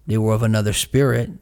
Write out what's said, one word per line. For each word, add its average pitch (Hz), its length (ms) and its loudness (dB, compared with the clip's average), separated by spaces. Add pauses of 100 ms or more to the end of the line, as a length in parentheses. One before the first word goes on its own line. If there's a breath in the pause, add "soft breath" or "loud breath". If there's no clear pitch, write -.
they 113 100 0
were 110 160 2
of 110 100 0
another 107 300 2
spirit. 123 580 0 (100)